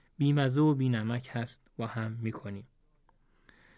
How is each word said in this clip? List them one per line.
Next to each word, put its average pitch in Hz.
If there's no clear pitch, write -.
بیمزه 143
و 156
بینمک 123
هست -
با 113
هم 110
می‌کنیم. 110